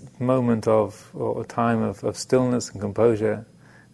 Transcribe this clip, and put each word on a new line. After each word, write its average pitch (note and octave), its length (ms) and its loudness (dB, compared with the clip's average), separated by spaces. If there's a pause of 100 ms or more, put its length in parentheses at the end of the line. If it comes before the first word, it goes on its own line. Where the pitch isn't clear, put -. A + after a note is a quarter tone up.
(220)
moment B2 460 2
of, G#2+ 460 2
or A#2 300 -4
time A#2 380 0
of, G#2+ 220 -4
of A2 120 -4
stillness B2+ 540 0
and G#2 100 -14
composure G#2+ 640 0 (480)